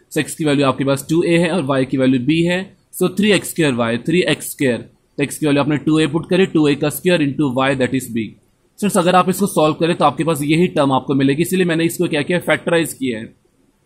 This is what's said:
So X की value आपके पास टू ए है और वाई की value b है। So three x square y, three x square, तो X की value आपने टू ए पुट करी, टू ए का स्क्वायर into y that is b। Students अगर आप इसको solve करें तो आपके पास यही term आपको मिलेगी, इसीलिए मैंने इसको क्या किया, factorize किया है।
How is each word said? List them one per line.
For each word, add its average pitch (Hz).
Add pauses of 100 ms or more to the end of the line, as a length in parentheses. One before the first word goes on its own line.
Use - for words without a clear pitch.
(120)
So -
X -
की 160
value 143
आपके 135
पास 139
टू 160
ए 170
है 170
और 147
वाई 135
की 131
value 131
b 160
है। 180 (420)
So 180
three 202
x -
square 151
y, 117
three 165 (100)
x -
square, 123
तो -
X -
की 156
value 143
आपने 147 (100)
टू 156
ए 156
पुट 156
करी, 190
टू 156
ए 143
का 147
स्क्वायर 175
into 139 (100)
y 135 (100)
that 127
is 117
b। 104 (500)
Students 208
अगर 180
आप 180
इसको 185
solve 156
करें 170
तो 165
आपके 135
पास 147
यही 160
term 143
आपको 131
मिलेगी, 139
इसीलिए 185
मैंने 165
इसको 170
क्या 151
किया, 175
factorize 160
किया 123
है। 113 (520)